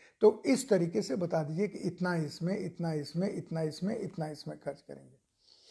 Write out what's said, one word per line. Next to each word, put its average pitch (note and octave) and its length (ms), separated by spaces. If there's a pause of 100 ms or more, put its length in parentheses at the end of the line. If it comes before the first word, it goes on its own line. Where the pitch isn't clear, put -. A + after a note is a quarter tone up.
(220)
तो G#3+ 240
इस C4 220
तरीके F3 340
से C4 140
बता E3+ 260
दीजिए D#3+ 260
कि - 100
इतना F3+ 360
इसमें, D#3+ 440
इतना E3 340
इसमें, D#3+ 380
इतना - 320
इसमें, F3+ 360
इतना E3+ 300
इसमें D3+ 300
खर्च - 220
करेंगे। C#3 360 (540)